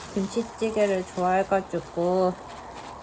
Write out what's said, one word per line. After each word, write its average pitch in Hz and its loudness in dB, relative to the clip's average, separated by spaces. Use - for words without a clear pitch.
김치찌개를 208 0
좋아해가지고 185 2